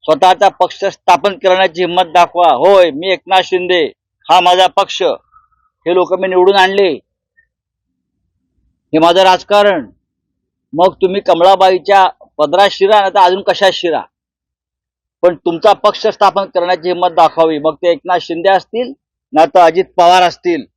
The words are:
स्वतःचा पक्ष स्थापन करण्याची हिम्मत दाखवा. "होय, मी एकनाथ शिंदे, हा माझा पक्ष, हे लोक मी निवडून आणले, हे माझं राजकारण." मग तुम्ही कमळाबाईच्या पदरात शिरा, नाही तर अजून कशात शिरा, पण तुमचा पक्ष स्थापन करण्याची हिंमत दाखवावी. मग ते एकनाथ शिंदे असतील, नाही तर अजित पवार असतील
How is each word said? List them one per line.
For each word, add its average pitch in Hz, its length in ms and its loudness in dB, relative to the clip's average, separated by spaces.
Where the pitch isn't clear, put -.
स्वतःचा 180 460 2
पक्ष - 360 -4
स्थापन 180 480 -2
करण्याची 180 500 -2
हिम्मत 175 200 -2
दाखवा. 170 520 0
"होय, 180 360 4
मी 165 220 -6
एकनाथ 190 320 -2
शिंदे, 180 480 -4
हा 175 100 4
माझा 180 260 2
पक्ष, - 360 -4
हे 170 80 -2
लोक 185 260 -2
मी 190 80 -4
निवडून 185 280 0
आणले, 190 360 0
हे 151 120 -4
माझं 170 240 2
राजकारण." 185 680 0
मग 180 160 0
तुम्ही 190 260 -4
कमळाबाईच्या 185 880 2
पदरात 170 320 0
शिरा, 196 300 0
नाही 196 140 -4
तर 208 40 0
अजून 185 240 2
कशात 190 300 0
शिरा, 156 300 -4
पण 175 120 0
तुमचा 170 380 -2
पक्ष - 340 -2
स्थापन 196 380 0
करण्याची 180 440 -4
हिंमत 180 200 -2
दाखवावी. 160 500 0
मग 151 160 -4
ते 175 180 -2
एकनाथ 175 280 -4
शिंदे 170 300 -4
असतील, 233 420 -4
नाही 156 220 2
तर 185 60 4
अजित 170 240 2
पवार 180 380 2
असतील 170 420 -4